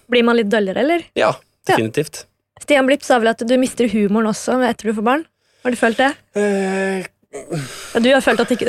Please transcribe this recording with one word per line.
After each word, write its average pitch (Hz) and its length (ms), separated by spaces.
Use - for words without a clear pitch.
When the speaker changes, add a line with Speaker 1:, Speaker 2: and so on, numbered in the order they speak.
Speaker 1:
Blir 240 140
man 233 140
litt 214 120
døllere, 202 280
eller? 320 220
Speaker 2:
Ja, - 180
Speaker 1:
Ja. 370 80
Speaker 2:
definitivt. 117 500
Speaker 1:
Stian 269 240
Blipp 277 180
sa 254 160
vel 220 100
at 226 160
du 247 120
mister 247 300
humoren 214 400
også 226 400
etter - 180
du 220 80
får 208 100
barn. 269 220
Har 254 80
du 240 60
følt 226 200
det? 269 180
Speaker 2:
Eh, 190 680
Speaker 1:
Ja, - 680
du 240 120
har 269 100
følt 233 180
at 233 100
ikke, - 200